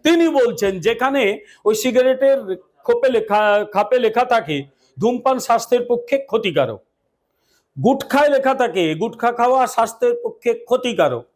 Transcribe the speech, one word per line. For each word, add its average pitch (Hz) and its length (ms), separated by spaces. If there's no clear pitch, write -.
তিনি 330 260
বলছেন, 233 500
যেখানে 240 440
ওই 214 100
সিগারেটের 254 600
খোপে 240 260
লেখা, 214 320
খাপে 208 280
লেখা 226 260
থাকে, 185 320
"ধূমপান 247 420
স্বাস্থ্যের 240 480
পক্ষে 240 300
ক্ষতিকারক", 147 640
গুটখায় 269 520
লেখা 269 260
থাকে, 220 280
"গুটখা 226 360
খাওয়া 247 360
স্বাস্থ্যের 240 540
পক্ষে 233 300
ক্ষতিকারক।" 180 600